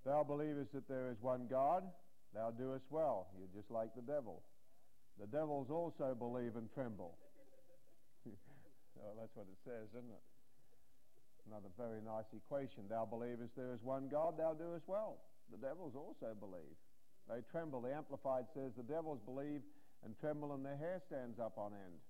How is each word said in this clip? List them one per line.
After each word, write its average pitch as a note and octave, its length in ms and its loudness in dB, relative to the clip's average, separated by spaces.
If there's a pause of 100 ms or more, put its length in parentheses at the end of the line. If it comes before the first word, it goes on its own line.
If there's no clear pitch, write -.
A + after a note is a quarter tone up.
Thou D3 200 8
believest C#3+ 480 2
that C#3 160 -2
there B2+ 220 2
is A2+ 120 -2
one B2+ 260 2
God, D#3+ 460 6 (400)
thou A2+ 160 4
doest C3 400 0
well." C3+ 480 4
You're F#2 120 -8
just G2 200 -8
like A2+ 240 2
the B2 80 -6
devil. A#2+ 400 0 (760)
"The G#2 100 -4
devils C#3+ 420 4
also D3+ 460 4
believe A#2+ 400 2
and A2+ 160 -2
tremble." G#2 480 -2 (1040)
<laughs> A2 80 -4 (600)
Well, G#2+ 200 -4
that's A2 200 -4
what G#2 120 -4
it F#2+ 160 -8
says, A2+ 260 -2
isn't A#2+ 200 -6
it? G#2+ 140 -8 (1200)
Another G#2 240 -4
very A2 320 -2
nice A2 320 0
equation. A#2+ 560 0
"Thou A2+ 160 6
believest A#2 500 0
there B2+ 180 0
is A2+ 80 -4
one C3+ 260 2
God, D#3 300 4
thou D#3+ 160 6
doest E3 340 -2
well. F#3+ 320 0 (300)
The A2+ 80 -8
devils C3+ 380 -2
also C#3 400 -4
believe. F2+ 420 -6 (500)
They A#2 160 0
tremble." D#3 380 0
The B2 140 2
Amplified C3+ 580 2
says, C3+ 220 0
"The B2 80 -2
devils D3+ 380 2
believe C#3 420 0 (400)
and A2+ 160 -4
tremble, D3 320 4
and C3+ 120 0
their C#3 140 0
hair F3 300 2
stands B2 320 -2
up A2+ 180 2
on G#2 160 0
end." F#2 360 -8